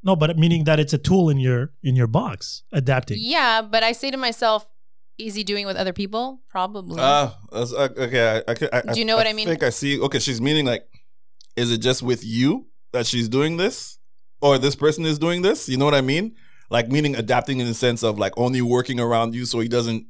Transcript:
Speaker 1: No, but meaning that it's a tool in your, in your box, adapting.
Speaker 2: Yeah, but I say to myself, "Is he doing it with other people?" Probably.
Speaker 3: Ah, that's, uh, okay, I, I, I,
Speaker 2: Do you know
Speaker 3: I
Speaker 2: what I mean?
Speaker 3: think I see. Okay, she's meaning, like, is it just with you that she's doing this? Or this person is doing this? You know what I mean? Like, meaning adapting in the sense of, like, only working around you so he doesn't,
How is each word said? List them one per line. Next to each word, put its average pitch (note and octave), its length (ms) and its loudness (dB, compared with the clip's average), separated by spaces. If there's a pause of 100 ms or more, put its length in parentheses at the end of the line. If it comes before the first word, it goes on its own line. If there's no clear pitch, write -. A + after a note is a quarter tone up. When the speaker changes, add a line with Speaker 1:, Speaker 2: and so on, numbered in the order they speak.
Speaker 1:
No, F#3+ 140 4
but D#3 220 2
meaning E3 260 4
that D3+ 140 4
it's D3 140 2
a D3 60 2
tool F3 320 4
in C#3 80 2
your, B2+ 340 0 (100)
in C3 140 2
your B2 120 6
box, C#3 540 -4 (100)
adapting. B2+ 480 0
Speaker 2:
Yeah, B3 420 2
but A3 200 0
I A3+ 100 2
say C4+ 180 -4
to C4 80 -6
myself, A3+ 520 0 (460)
"Is A3 180 -8
he G#3 100 -4
doing G3+ 200 -4
it - 20 -8
with F#3+ 120 -6
other F#3 160 -2
people?" A3+ 560 -6
Probably. F#3 500 -6
Speaker 3:
Ah, C3+ 380 2 (120)
that's, A#2 220 -4
uh, C3+ 240 0
okay, A#2 500 2
I, A#2 60 -2
I, A#2+ 360 -2
I, - 40 -2
Speaker 2:
Do - 60 -2
you A3+ 80 0
know A3 80 0
Speaker 3:
I A3+ 60 2
Speaker 2:
what A3 60 2
I G#3+ 60 -2
mean? G#3+ 160 -4
Speaker 3:
think E3 140 -2
I C3 80 2
see. C#3 280 -2
Okay, C3 200 0
she's A2+ 240 -2
meaning, D3 240 2
like, A#2+ 200 -2 (720)
is A#2+ 160 0
it A2+ 60 0
just B2 240 0
with B2 220 -2
you B2 420 0 (260)
that A#2+ 140 0
she's A#2 220 -2
doing D3 280 0
this? - 420 -4 (440)
Or C#3 160 6
this C#3+ 180 0
person D#3 300 0
is D3+ 120 0
doing E3+ 220 0
this? G3+ 260 0
You C3 120 -2
know C#3 80 4
what D3 80 4
I C#3 80 4
mean? D#3+ 320 0 (340)
Like, A#2 220 2
meaning C#3+ 260 2
adapting B2 440 0
in B2 60 0
the A#2 60 -2
sense A#2 300 0
of, G#2+ 160 0
like, G2 180 0
only B2 240 2
working B2 400 0
around A#2 340 0
you B2 120 -4
so A#2 140 -2
he A#2 80 0
doesn't, A#2 420 -2